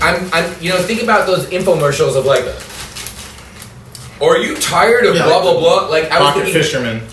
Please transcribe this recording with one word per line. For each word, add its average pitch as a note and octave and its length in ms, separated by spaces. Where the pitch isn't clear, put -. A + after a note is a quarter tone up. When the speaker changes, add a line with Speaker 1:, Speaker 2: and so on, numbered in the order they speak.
Speaker 1:
I'm, F3 300
I'm, E3+ 280
you E3+ 100
know, F#3 80
think G#3+ 240
about G3 240
those E3 200
infomercials D#3 680
of, C3+ 100
like, - 180
"Are D#3+ 180
you - 180
tired G#3 480
of E3+ 100
Speaker 2:
Yeah, E3+ 120
Speaker 1:
blah, D#3+ 100
Speaker 2:
like F#3 60
Speaker 1:
blah, E3+ 180
blah?" E3+ 280
Like, D#3 220
I E3 100
was C#3+ 80
Speaker 2:
Pocket E3 160
Speaker 1:
thinking, D#3+ 180
Speaker 2:
Fisherman. A#2+ 400